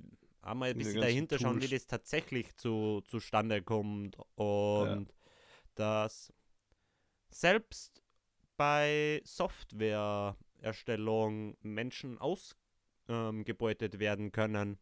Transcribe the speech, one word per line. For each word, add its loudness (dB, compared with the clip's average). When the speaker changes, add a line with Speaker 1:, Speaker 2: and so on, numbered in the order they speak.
Speaker 1:
einmal -2
ein 0
Speaker 2:
Diese -6
Speaker 1:
bisschen 0
Speaker 2:
ganzen -
Speaker 1:
dahinter 4
schauen, 2
wie 2
Speaker 2:
Tools. -6
Speaker 1:
das -2
tatsächlich -4
zu, 0
zustande 0
kommt -2
und 4
Speaker 2:
Ja. -2
Speaker 1:
dass 0
selbst 0
bei 4
Softwareerstellung -2
Menschen -6
aus-, -4
ähm, -2
gebeutet -2
werden 0
können. 0